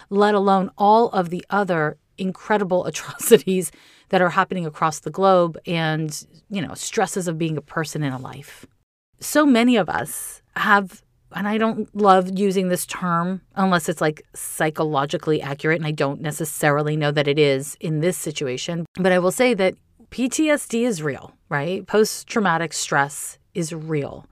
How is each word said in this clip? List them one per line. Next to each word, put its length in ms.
let 260
alone 420
all 340
of 180
the 200
other 480
incredible 680
<laughs> 60
atrocities 800
that 120
are 100
happening 340
across 340
the 100
globe 560
and, 600
you 120
know, 120
stresses 560
of 80
being 180
a 60
person 420
in 80
a 80
life. 460
So 240
many 320
of 100
us 540
have, 440
and 160
I 100
don't 380
love 420
using 300
this 180
term 560
unless 320
it's, 140
like, 320
psychologically 1080
accurate, 380
and 80
I 40
don't 280
necessarily 800
know 140
that 180
it 100
is 400
in 220
this 160
situation, 680
but 180
I 60
will 120
say 220
that 220
P 180
T 220
S 180
D 160
is 180
real, 300
right? 400
Post-traumatic 840
stress 640
is 200
real. 580